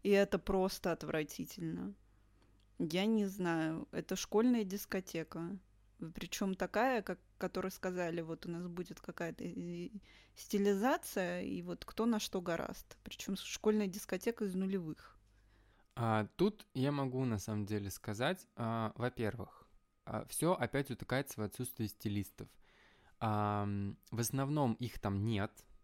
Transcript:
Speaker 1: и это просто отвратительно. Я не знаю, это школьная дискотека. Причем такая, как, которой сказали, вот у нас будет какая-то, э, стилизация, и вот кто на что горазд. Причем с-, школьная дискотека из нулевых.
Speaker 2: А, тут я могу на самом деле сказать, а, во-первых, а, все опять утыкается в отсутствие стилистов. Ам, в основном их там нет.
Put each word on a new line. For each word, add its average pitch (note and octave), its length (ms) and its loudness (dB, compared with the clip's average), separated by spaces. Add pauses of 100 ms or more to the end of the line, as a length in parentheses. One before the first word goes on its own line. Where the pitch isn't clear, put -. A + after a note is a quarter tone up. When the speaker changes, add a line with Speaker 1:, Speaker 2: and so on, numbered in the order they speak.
Speaker 1:
и G3 80 4
это G3 280 6
просто F#3+ 540 2
отвратительно. D#3+ 1000 -4 (840)
Я F#3 280 0
не A3 200 4
знаю, E3+ 680 0
это - 240 -4
школьная A#3 480 4
дискотека. F#3 920 -6 (580)
Причем F#3+ 400 -2
такая, A3 480 2
как, F#3 180 -6 (180)
которой F#3 320 -2
сказали, F3+ 520 -2
вот D#3+ 240 -6
у F3 40 -6
нас E3+ 160 -4
будет E3+ 340 -8
какая-то, - 440 -6
э, F3 440 -6 (480)
стилизация, G3+ 1080 2
и F#3 200 -4
вот F3 240 -6
кто - 200 -2
на A3+ 120 4
что - 240 -4
горазд. - 600 -4
Причем - 320 -6
с-, - 80 -6
школьная G#3+ 420 2
дискотека G#3 580 -4
из F#3+ 100 -2
нулевых. F#3 640 -4 (800)
Speaker 2:
А, A2 320 2 (100)
тут G#3 380 2
я C3+ 160 2
могу C3+ 340 2
на A2+ 140 2
самом G#2 280 -2
деле G2+ 240 -2
сказать, B2 680 -2
а, A2+ 400 0
во-первых, A2+ 720 -4 (380)
а, A2 220 -4
все E3+ 260 2
опять C3+ 360 0
утыкается B2+ 500 -2
в G#2+ 40 0
отсутствие A2 440 -4
стилистов. G#2 600 -4 (720)
Ам, G#2 760 2 (140)
в A2 100 -4
основном C3+ 600 2
их A#2+ 180 -4
там G2 260 0
нет. G#2+ 280 2 (320)